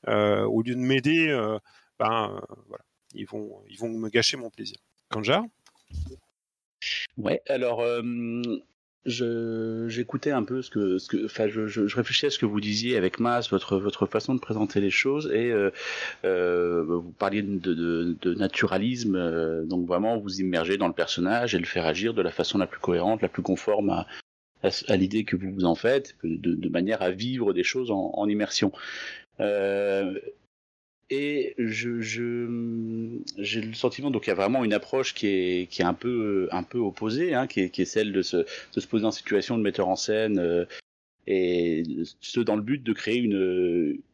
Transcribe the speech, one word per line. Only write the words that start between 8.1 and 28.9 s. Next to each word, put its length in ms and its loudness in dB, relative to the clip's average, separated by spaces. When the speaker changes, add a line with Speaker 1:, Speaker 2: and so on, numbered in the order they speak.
Speaker 2:
je, 840 -2
j'écoutais 420 -2
un 120 2
peu 180 -2
ce 100 -10
que, 280 2
ce 100 -6
que, 160 0
enfin, 240 0
je, 180 -2
je, 200 0
je 100 -2
réfléchissais 300 2
à 40 4
ce 80 -4
que 60 2
vous 160 2
disiez 360 0
avec 240 2
Mas, 300 2
votre, 280 2
votre 280 0
façon 280 0
de 60 0
présenter 400 0
les 100 4
choses, 420 0
et, 180 2
euh, 200 4
euh, 640 2
vous 260 -2
parliez 280 0
de, 160 -2
de, 640 0
de 140 2
naturalisme, 840 0
euh, 480 0
donc 220 -2
vraiment 320 2
vous 220 -6
immerger 360 2
dans 120 2
le 60 -2
personnage 600 0
et 40 2
le 80 -2
faire 200 -2
agir 260 0
de 80 0
la 100 0
façon 280 -2
la 80 2
plus 140 -12
cohérente, 420 2
la 60 0
plus 140 -4
conforme 460 0
à, 180 0
à, 60 4
à 80 6
l'idée 280 2
que 120 -2
vous 160 -4
vous 120 0
en 100 4
faites, 480 0
de, 320 0
de 140 -2
manière 320 0
à 120 2
vivre 420 0
des 100 2
choses 260 -2
en, 240 0
en 140 0
immersion. 440 2